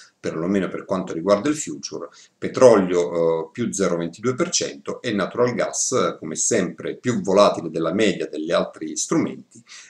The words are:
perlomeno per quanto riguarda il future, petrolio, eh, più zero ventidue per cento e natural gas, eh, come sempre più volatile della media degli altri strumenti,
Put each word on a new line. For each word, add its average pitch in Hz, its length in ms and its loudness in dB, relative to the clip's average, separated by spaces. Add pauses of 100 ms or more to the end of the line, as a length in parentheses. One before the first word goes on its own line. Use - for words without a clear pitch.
(200)
perlomeno 87 480 -2
per - 160 -10
quanto 92 300 -4
riguarda 101 340 2
il 147 80 0
future, - 540 -10 (280)
petrolio, 87 1080 4
eh, - 80 -20
più 113 180 -4
zero 87 240 0
ventidue 85 400 -4
per - 140 -2
cento - 520 -6
e 120 120 -4
natural 104 400 0
gas, - 400 -2
eh, 95 260 0
come 78 160 -8
sempre 87 640 -2
più 113 240 -2
volatile 92 480 4
della 80 240 -2
media 98 340 0
degli 78 240 -6
altri 82 460 -2
strumenti, - 640 -4 (260)